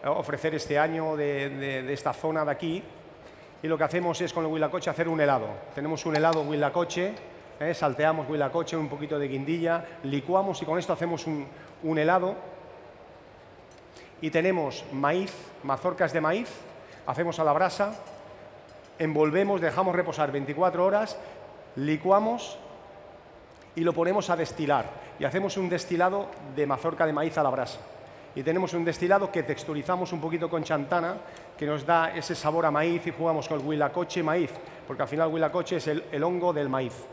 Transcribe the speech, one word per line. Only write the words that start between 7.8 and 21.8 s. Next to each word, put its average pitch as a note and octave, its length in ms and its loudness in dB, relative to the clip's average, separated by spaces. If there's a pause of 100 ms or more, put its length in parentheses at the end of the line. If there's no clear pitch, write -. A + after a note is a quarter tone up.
huitlacoche, D#3 480 0
un D3+ 120 -2
poquito D3 300 -4
de C#3+ 80 -2
guindilla, E3 580 0 (180)
licuamos E3+ 580 0
y E3 40 -4
con D#3+ 140 0
esto F3 140 0
hacemos E3+ 340 -2
un, D3 200 -4 (360)
un D#3 140 0
helado. F3+ 380 4 (1900)
Y D#3 100 -2
tenemos E3 600 2
maíz, D#3 420 2 (280)
mazorcas E3+ 500 0
de E3 80 2
maíz, F3+ 280 0 (560)
hacemos D#3 340 -2
a D#3+ 40 4
la D#3 80 6
brasa, F#3 420 2 (1040)
envolvemos, E3 640 4
dejamos E3+ 340 2
reposar D#3 380 2
veinticuatro D3+ 540 2
horas, G#3 320 2 (580)
licuamos E3+ 800 2 (1200)